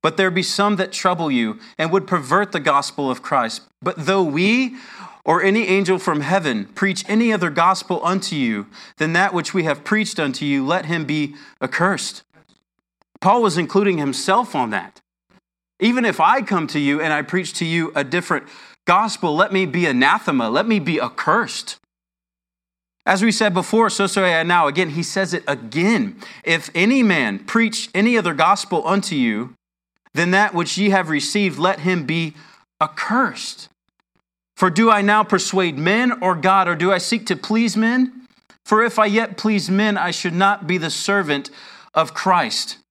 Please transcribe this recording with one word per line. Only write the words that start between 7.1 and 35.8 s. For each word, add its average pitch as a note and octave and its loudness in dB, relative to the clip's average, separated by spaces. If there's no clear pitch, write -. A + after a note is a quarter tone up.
other F3+ -2
gospel E3+ 0
unto F#3 -2
you A2 -2
than D#3 -2
that F#3 2
which E3+ -4
we F3 0
have D3 -2
preached G#3 -2
unto C#3 -4
you, C#3 -2
let D#3+ -2
him D#3+ -4
be D3 -4
accursed." E3 -2
Paul A3 2
was F3+ 2
including G3 0
himself F#3+ 0
on B2 0
that. F#2+ -8
"Even A#3+ 2
if F#3 0
I A3+ 4
come F3 -2
to D3 -4
you C#3+ 0
and D#3 -2
I D3 -2
preach F3+ -4
to F3 -4
you E3 -2
a C#3+ 0
different D#3+ -2
gospel, F3+ 2
let F#3+ 2
me F#3+ 2
be E3+ 0
anathema, C#3 2
let D#3+ 0
me A3 2
be C3 -2
accursed." - -2
As F#3 2
we A3 4
said G#3+ 2
before, G#3 2
so G3+ 0
say F#3 2
I D#3+ 0
now. E3+ 4
Again, D#3+ -2
he D#3+ -4
says F3+ -2
it E3+ -4
again. C3 -2
"If E3 -2
any A#3 2
man C#3 2
preach - -2
any A3+ 2
other F3 0
gospel E3 0
unto F#3+ 0
you A2+ -2
than E3+ 2
that G3 2
which E3+ -2
ye G3+ 2
have F#3 0
received, D#3 -2
let F3 0
him E3+ -2
be D#3+ -4
accursed. - -4
For F#3 2
do A3+ 4
I G#3 4
now G#3 4
persuade F#3 0
men G#3+ 2